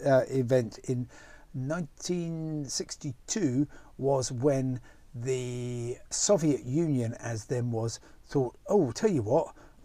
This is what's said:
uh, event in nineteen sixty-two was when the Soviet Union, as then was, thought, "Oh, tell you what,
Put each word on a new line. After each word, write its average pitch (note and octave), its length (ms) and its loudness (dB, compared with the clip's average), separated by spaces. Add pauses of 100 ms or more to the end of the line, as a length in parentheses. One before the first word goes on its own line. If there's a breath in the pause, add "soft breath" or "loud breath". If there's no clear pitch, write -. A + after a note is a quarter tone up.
uh, C3+ 240 8
event B2+ 560 2
in B2 240 -2 (460 loud breath)
nineteen D#3+ 1120 -4
sixty-two D3 960 -2 (320 loud breath)
was C3+ 320 0
when C3 500 0 (340 soft breath)
the B2 840 -4 (140)
Soviet D#3 540 2
Union, C3 560 0
as A#2 240 -6
then B2 260 -2
was, A2+ 300 -2 (260 soft breath)
thought, B2+ 300 -2 (120)
"Oh, F#3 220 4
tell A3+ 200 0
you D3 120 2
what, B2+ 320 2 (300 soft breath)